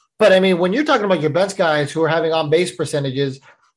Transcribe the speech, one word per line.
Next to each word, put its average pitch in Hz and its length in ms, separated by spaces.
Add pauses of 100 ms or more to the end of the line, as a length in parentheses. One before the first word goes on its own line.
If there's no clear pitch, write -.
(180)
But, 202 140
I 185 80
mean, 190 180
when 180 140
you're 285 120
talking 269 200
about 185 160
your 151 100
bench 185 260
guys 151 360
who 160 100
are 160 60
having 160 240
on-base 160 420
percentages 139 640 (360)